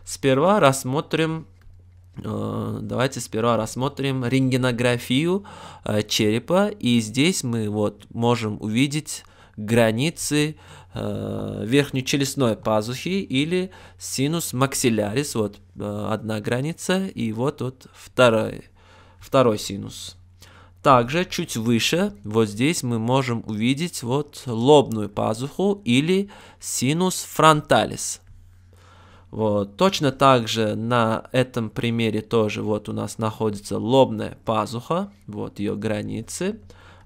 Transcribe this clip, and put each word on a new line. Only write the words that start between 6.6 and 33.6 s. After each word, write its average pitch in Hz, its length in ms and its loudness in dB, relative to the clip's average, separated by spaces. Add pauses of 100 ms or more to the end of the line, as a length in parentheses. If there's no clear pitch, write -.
И 120 320 2
здесь 127 440 2
мы 113 260 -2
вот 104 420 -2
можем 113 480 0
увидеть 135 640 -4 (320)
границы, 120 1000 0 (360)
э, 104 760 -6
верхнечелюстной 135 880 0
пазухи 120 640 -2
или 180 500 -2 (280)
синус 160 540 -4
максиллярис. 127 840 0
Вот, 104 240 -2 (180)
э, 104 340 -6
одна 107 300 -4
граница 151 640 -2
и 113 260 -4
вот, 123 300 -4
вот 127 320 -10
второй, 110 680 2 (540)
второй 120 400 2
синус. - 580 -10 (640)
Также 139 440 4
чуть - 320 -6
выше, 120 560 2 (100)
вот 107 240 2
здесь 123 340 0
мы 120 160 -2
можем 120 480 0
увидеть 131 560 -2
вот 131 440 -4
лобную 113 640 4
пазуху 135 760 -2
или 175 460 2 (280)
синус 165 640 -2
фронталис. - 1000 2 (1080)
Вот, 104 460 -2
точно 180 340 2
так 131 380 4
же 110 260 0
на 113 580 0
этом 123 360 0
примере 117 540 -2
тоже 107 400 0
вот 107 260 -2
у 107 60 -6
нас 107 240 -8
находится 110 600 -4